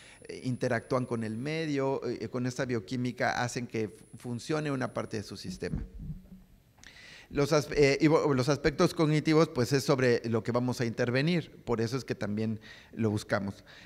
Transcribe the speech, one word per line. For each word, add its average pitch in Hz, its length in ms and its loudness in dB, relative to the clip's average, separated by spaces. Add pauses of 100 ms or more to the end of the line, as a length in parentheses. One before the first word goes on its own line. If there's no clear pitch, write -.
(280)
eh, 87 160 -12
interactúan 123 600 -2
con 117 180 -4
el 110 120 -6
medio, 139 720 -2
eh, 113 220 -6
con 123 160 -4
esa 127 200 -2
bioquímica 123 800 -2
hacen 123 220 -4
que 110 240 -4
fu-, - 160 -18 (120)
funcione 143 540 -4
una 127 220 -4
parte 110 240 -6
de 101 60 -4
su - 120 -12
sistema. - 480 -6 (1500)
Los 143 220 2
as-, 151 180 2
eh, 139 280 6
y 156 80 6
bo-, 151 280 6
los 123 120 2
aspectos 151 460 2
cognitivos, 156 560 4
pues, 123 240 0
es 131 100 2
sobre 127 460 4
lo 113 140 2
que - 80 -2
vamos 123 280 0
a 123 60 0
intervenir, 127 640 0 (140)
por 113 160 0
eso 117 160 0
es 120 80 -6
que - 80 -4
también 107 460 -4 (340)
lo 110 160 0
buscamos. 104 540 -2 (220)